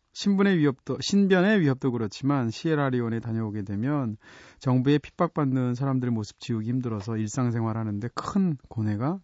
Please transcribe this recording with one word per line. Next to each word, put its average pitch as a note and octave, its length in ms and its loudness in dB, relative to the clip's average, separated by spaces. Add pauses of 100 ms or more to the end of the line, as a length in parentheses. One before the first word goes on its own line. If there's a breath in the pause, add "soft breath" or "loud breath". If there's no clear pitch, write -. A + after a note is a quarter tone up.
(120)
신분의 G3 440 4
위협도, C#3+ 460 0
신변의 G3 580 4
위협도 C3+ 320 2
그렇지만, A#2+ 580 -2
시에라리온에 B2 720 -2
다녀오게 G#2+ 440 -4
되면 A2 520 -4 (440 loud breath)
정부의 C3 380 4
핍박받는 C3 760 -2
사람들 B2+ 360 -2
모습 A2 300 -4
지우기 A2+ 300 -4
힘들어서 A2+ 480 -4
일상생활하는데 A2+ 960 -2
큰 F#3 420 -2 (140)
고뇌가 A2 540 -2